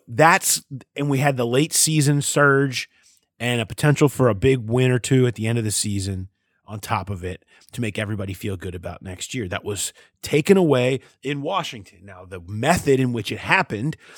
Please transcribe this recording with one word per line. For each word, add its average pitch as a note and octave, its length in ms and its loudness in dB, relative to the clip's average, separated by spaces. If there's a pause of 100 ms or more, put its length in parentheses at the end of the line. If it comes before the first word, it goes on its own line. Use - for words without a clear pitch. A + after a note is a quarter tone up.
that's, D#3 560 4 (320)
and C#3+ 140 -2
we C#3 80 2
had C#3 200 2
the A#2+ 80 0
late B2 280 2
season D3 480 2
surge C#3 680 2 (500)
and A#2+ 200 -2
a A2+ 60 0
potential D3 420 2
for B2+ 220 2
a G#2 60 2
big B2 340 0
win B2+ 220 2
or B2 80 2
two C3 280 2
at A#2 80 -2
the G#2+ 120 -4
end A#2 100 0
of A#2 60 -2
the G#2+ 80 -4
season G2 580 -4 (360)
on G#2 140 -12
top G2 300 -4
of F#2 160 -8
it F#2 180 -12 (300)
to A#2+ 80 -8
make A2 180 -6
everybody G2+ 340 -6
feel G2 220 -8
good F2+ 200 -10
about E2+ 260 -14
next F#2 320 -14
year. A2 160 -6
That G2+ 160 -8
was G#2 260 -6 (300)
taken D#3 340 4
away C3+ 460 2 (200)
in C#3+ 200 -6
Washington. C#3+ 600 -8
Now, F#2 200 -20
the F#2 160 -14
method C3 600 2
in B2 100 2
which A2+ 180 -4
it G#2 100 -6
happened, D3+ 580 -2 (200)